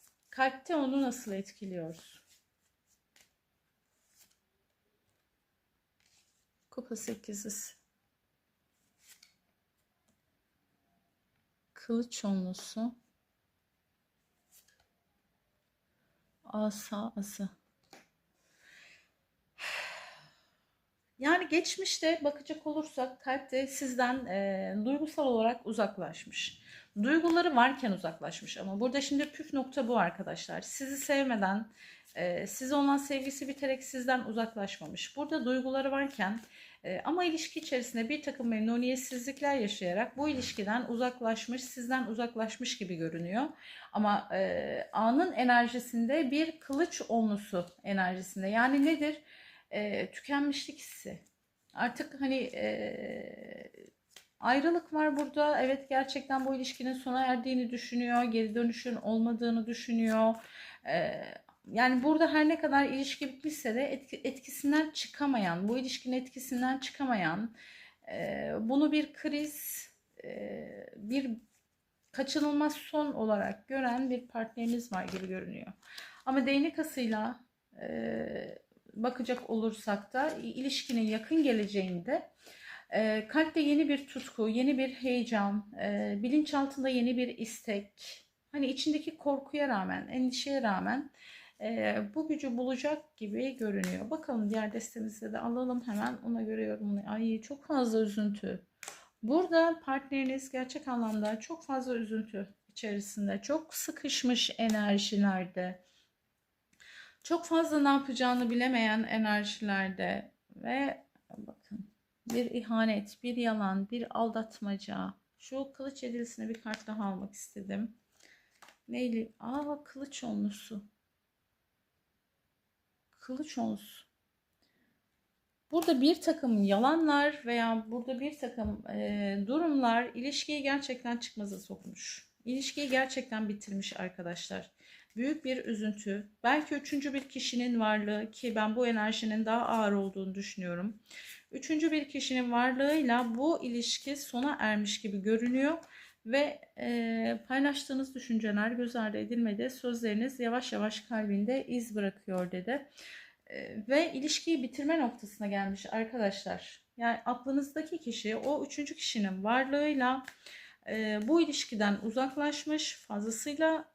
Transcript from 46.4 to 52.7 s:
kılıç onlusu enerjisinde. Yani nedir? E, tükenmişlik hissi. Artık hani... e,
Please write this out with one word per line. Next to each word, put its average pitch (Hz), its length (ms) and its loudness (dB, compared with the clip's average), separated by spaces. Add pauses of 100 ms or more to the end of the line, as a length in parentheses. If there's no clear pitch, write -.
kılıç 302 500 0
onlusu 208 560 2 (180)
enerjisinde. 185 640 -2
Yani 262 380 6
nedir? 302 360 2 (500)
E, 208 400 -2
tükenmişlik 285 680 -2
hissi. - 400 -14 (540)
Artık 269 480 -4
hani... 269 140 2
e, - 300 -2 (1700)